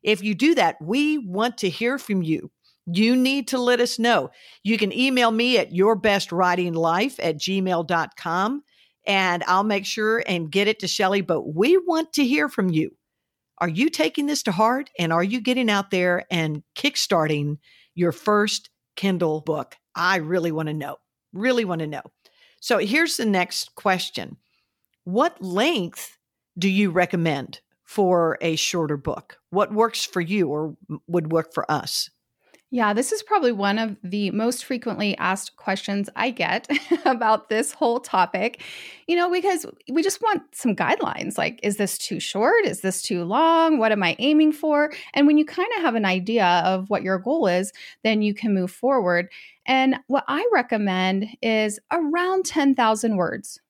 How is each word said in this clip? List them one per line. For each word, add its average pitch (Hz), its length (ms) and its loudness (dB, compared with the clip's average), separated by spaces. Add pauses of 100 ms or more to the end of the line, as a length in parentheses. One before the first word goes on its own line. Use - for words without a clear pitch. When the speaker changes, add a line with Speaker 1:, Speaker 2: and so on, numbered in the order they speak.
Speaker 1:
If 208 220 0
you 214 100 -2
do 277 220 4
that, 175 260 2
we 285 360 0
want 220 420 -4
to 196 100 0
hear 240 300 -2
from 190 240 -2
you. 156 260 -4 (380)
You 214 300 4
need 262 320 0
to 262 100 0
let 247 220 4
us 240 180 0
know. 220 320 2 (320)
You 220 140 2
can 196 200 -2
email 254 320 2
me 233 280 2
at - 160 0
your 196 220 4
best 202 360 0
writing 180 420 0
life 165 480 0
at 156 160 0
gmail 185 480 -2
dot 165 300 -2
com, 196 480 -4 (420)
and 185 400 0
I'll 190 200 2
make 202 200 0
sure 220 400 -2
and 170 240 -2
get 196 200 2
it 220 100 -2
to 185 80 -6
Shelley. 196 340 0
But 156 320 -2
we 240 240 4
want 330 360 0
to 285 120 4
hear 294 240 2
from 190 200 0
you. 160 260 -2 (640)
Are 175 100 -2
you 190 220 0
taking 311 380 -2
this 294 160 -2
to 202 100 -2
heart? 233 440 2
And 165 140 0
are 170 120 2
you 220 180 -2
getting 247 280 0
out 196 220 0
there 180 400 0
and 156 320 -2 (140)
kickstarting 156 800 0 (360)
your 170 200 0
first 208 560 -2 (260)
Kindle 170 460 -2
book? 151 340 -6 (180)
I 180 240 0
really 170 360 -2
wanna 156 200 -4
know, 147 220 -8 (380)
really 233 320 0
wanna 165 220 -4
know. 147 160 -10 (580)
So 240 160 0
here's 285 400 0
the 233 80 -2
next 185 500 -2
question. - 640 -4 (680)
What 254 380 -2
length 190 760 -2 (400)
do 185 120 0
you 196 200 2
recommend 165 680 -2 (240)
for 175 560 2
a 165 160 0
shorter 156 420 -2
book? - 420 -10 (100)
What 196 240 0
works 220 320 0
for - 160 -4
you 175 260 0
or 151 300 -4 (120)
m-, 156 180 -10
would 165 240 -2
work 160 220 0
for - 160 -4
us? - 400 -2 (600)
Speaker 2:
Yeah, 220 220 0
this 214 180 0
is 427 120 -4
probably 339 280 2
one 202 280 0
of 220 240 -4
the 202 260 -2
most 233 340 -2
frequently 233 540 -4
asked - 380 -4
questions 202 600 -4
I 240 140 -2
get 226 400 -4 (180)
<laughs> 339 180 0
about 226 440 2
this 214 220 -2
whole 233 280 0
topic, 202 600 -2 (460)
you 330 80 2
know, 349 160 2
because 359 340 0 (260)
we 311 120 0
just 381 180 -2
want 440 220 0 (100)
some 220 220 0
guidelines. - 600 -2
Like, - 280 -2
"Is 202 140 -2
this 196 200 -4
too - 220 -6
short? 330 460 2
Is 190 160 -4
this 190 200 -4
too 175 220 -4
long? 320 560 2
What 220 120 2
am 208 120 0
I 170 160 2
aiming 302 320 4
for?" 302 420 0 (220)
And 285 100 6
when 302 140 6
you 302 60 4
kinda 403 360 -2
have 277 140 0
an 220 100 0
idea 190 400 2 (180)
of 190 280 0
what 196 100 0
your 190 160 0
goal 247 300 0
is, 185 260 0 (300)
then 220 180 2
you 208 140 0
can 214 180 -2
move 185 160 0
forward. 185 600 0 (360)
And 262 300 2 (100)
what 269 220 -2
I 302 260 -2
recommend 196 720 0 (160)
is 214 380 0 (120)
around 349 540 0
ten 277 300 2
thousand 220 420 2
words. - 420 -4 (100)